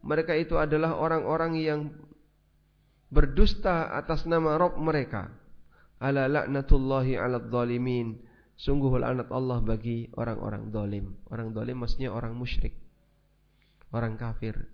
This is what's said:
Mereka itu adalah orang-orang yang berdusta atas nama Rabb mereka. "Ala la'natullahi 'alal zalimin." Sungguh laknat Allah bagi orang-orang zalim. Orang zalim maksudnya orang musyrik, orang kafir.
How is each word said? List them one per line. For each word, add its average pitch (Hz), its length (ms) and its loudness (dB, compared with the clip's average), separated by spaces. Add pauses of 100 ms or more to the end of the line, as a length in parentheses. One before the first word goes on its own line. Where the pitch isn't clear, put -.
Mereka 160 320 -2
itu 160 240 0
adalah 156 400 2
orang-orang 160 640 0
yang 151 320 -2 (1200)
berdusta 165 800 6
atas 156 320 -2
nama 160 320 2
Rabb 170 240 2
mereka. 139 480 -2 (720)
"Ala 135 240 0
la'natullahi 135 960 4
'alal 120 320 -2
zalimin." 120 640 -2 (400)
Sungguh 139 400 2
laknat 123 320 -2
Allah 127 320 -2
bagi 113 560 -2
orang-orang 107 560 -6
zalim. 101 320 -4 (240)
Orang 113 240 -8
zalim 117 240 -6
maksudnya 120 320 -2
orang 113 240 -6
musyrik, 117 400 -2 (1200)
orang 113 240 -2
kafir. 113 400 -4 (160)